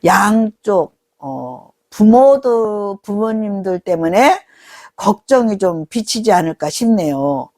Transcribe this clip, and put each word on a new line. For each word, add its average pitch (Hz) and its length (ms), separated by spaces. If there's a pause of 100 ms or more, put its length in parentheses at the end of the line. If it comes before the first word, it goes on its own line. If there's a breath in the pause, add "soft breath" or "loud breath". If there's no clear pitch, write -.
양쪽, 202 880 (220)
어, 131 500 (220)
부모도, 220 1120
부모님들 208 800
때문에 180 600 (560 loud breath)
걱정이 220 640
좀 170 320
비치지 220 420
않을까 165 380
싶네요. 143 880